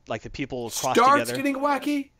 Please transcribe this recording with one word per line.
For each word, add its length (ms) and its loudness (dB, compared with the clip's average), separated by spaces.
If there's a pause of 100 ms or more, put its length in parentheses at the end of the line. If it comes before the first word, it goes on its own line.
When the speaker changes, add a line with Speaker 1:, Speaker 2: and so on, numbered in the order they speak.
Speaker 1:
like, 140 -6
the 80 -12
people 400 -8
cross 260 -2
Speaker 2:
Starts 340 6
Speaker 1:
together. 60 -4
Speaker 2:
getting 260 -2
wacky? 480 -2 (100)